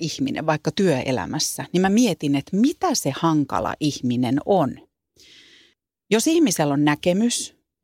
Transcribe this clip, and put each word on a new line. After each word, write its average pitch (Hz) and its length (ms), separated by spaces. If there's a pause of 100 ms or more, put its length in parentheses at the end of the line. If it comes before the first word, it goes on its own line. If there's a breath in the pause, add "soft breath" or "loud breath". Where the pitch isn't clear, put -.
ihminen, - 460
vaikka 156 240
työelämässä, 135 1000
niin - 80
mä 190 80
mietin, 196 480
että 139 200
mitä 294 380
se - 260
hankala 143 600
ihminen 127 640
on. 175 300 (1300 soft breath)
Jos 220 160
ihmisellä 226 480
on 147 100
näkemys, 180 680 (300)